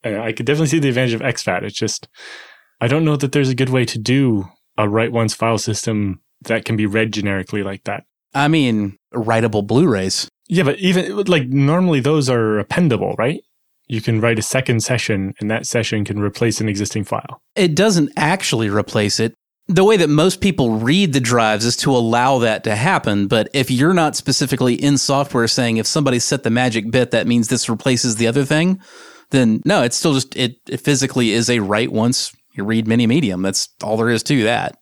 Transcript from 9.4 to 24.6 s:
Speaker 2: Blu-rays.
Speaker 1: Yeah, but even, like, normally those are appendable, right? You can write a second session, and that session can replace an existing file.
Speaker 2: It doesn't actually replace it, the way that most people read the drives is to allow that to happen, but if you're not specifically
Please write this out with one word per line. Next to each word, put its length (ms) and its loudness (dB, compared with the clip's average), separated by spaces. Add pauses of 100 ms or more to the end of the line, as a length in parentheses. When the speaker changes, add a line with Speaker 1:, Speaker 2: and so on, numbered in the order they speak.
Speaker 2:
Blu-rays. 600 0 (200)
Speaker 1:
Yeah, 140 2
but 160 0
even, 360 0 (100)
like, 240 0
normally 520 2
those 300 0
are 340 0
appendable, 540 0
right? 220 -2 (460)
You 140 -6
can 220 0
write 160 2
a 40 -2
second 400 0
session, 560 -2
and 120 -4
that 160 -4
session 400 -2
can 120 -4
replace 440 -2
an 80 -2
existing 340 -4
file. 380 -8 (120)
Speaker 2:
It 200 2
doesn't 420 2
actually 540 0
replace 500 0
it, 140 -2 (320)
the 180 4
way 120 6
that 140 2
most 320 2
people 360 0
read 360 2
the 60 2
drives 440 2
is 140 0
to 180 0
allow 420 2
that 260 0
to 120 -2
happen, 520 0
but 260 2
if 160 0
you're 240 2
not 200 0
specifically 600 0